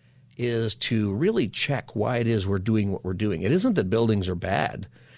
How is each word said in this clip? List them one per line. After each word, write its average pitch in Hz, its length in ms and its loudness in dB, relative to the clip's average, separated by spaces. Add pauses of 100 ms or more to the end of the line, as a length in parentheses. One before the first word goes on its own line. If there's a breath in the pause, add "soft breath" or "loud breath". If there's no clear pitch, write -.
(360 soft breath)
is 117 400 0
to 107 380 0
really 117 340 0
check - 480 -4
why 117 220 0
it 117 100 0
is 110 180 2
we're 98 140 0
doing 104 320 2
what 95 140 -6
we're 92 80 -2
doing. 90 300 -2
It 120 100 2
isn't 196 220 2
that 98 140 2
buildings 110 380 2
are 92 80 -2
bad. 87 520 -2 (300 loud breath)